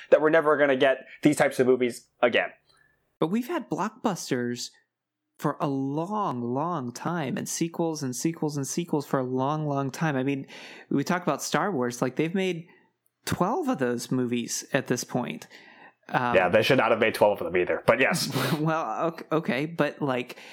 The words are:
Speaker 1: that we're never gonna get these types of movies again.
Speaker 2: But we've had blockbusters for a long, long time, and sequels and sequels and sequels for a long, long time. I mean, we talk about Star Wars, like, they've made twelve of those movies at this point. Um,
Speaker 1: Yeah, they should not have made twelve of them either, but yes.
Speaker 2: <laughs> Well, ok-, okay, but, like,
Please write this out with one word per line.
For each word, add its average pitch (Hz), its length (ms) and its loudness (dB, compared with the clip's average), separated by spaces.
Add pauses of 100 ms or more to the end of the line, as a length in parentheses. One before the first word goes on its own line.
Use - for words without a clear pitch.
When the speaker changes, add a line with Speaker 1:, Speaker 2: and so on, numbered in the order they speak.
(100)
Speaker 1:
that 151 100 8
we're 156 80 4
never 156 300 6
gonna 139 180 4
get 131 300 2 (160)
these 151 140 6
types 143 220 2
of 127 80 4
movies 123 420 2 (120)
again. 107 300 4 (680)
Speaker 2:
But 160 100 0
we've 233 200 -2
had 330 220 -6
blockbusters 147 960 -4 (720)
for 147 220 -2
a 170 60 0
long, 147 760 -2
long 131 500 -4
time, 147 460 -4
and 123 100 -6
sequels 165 540 -4
and 127 120 -4
sequels 151 440 -2
and 135 80 -4
sequels 160 400 -2
for 143 120 0
a 131 60 -2
long, 135 420 -2
long 139 240 -2
time. 156 240 -2
I 131 80 0
mean, 135 240 -2 (440)
we 143 140 0
talk 180 180 0
about 151 200 -2
Star 170 300 0
Wars, 123 300 -2
like, 127 140 -2
they've 165 180 0
made 180 320 -2 (580)
twelve 254 440 -2
of 240 100 0
those 123 340 -2
movies 120 520 -2 (100)
at 131 140 -2
this 123 160 -2
point. - 420 -6 (640)
Um, 123 240 0
Speaker 1:
Yeah, 92 140 4
they 107 140 4
should 135 160 4
not 113 120 2
have 110 100 2
made 110 140 2
twelve 104 260 4
of 95 40 -4
them 85 120 -4
either, 85 300 0
but - 140 6
yes. - 300 0 (220)
Speaker 2:
<laughs> 156 60 0
Well, 151 500 -2
ok-, - 240 -8
okay, 156 340 0
but, 160 360 -2
like, 127 340 -2 (160)